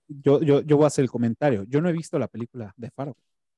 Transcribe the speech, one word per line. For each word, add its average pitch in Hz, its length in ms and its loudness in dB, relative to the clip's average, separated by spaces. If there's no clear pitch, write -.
yo, 143 340 2
yo, 143 200 4
yo 151 140 2
voy 147 80 6
a 147 40 6
hacer 143 160 0
el 120 60 -2
comentario. 117 580 0
Yo 139 120 0
no 175 80 0
he 175 40 0
visto 165 260 -6
la 117 100 -4
película 113 480 -14
de 135 140 -14
Fargo. 139 260 -12